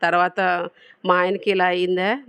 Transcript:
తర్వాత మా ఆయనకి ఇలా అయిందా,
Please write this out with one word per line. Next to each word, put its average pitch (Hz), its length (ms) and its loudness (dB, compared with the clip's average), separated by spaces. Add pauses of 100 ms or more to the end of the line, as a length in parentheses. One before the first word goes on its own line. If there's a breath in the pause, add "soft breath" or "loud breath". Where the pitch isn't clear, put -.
తర్వాత 175 640 0 (360 soft breath)
మా 180 160 4
ఆయనకి 190 300 -2
ఇలా 185 140 2
అయిందా, 180 640 0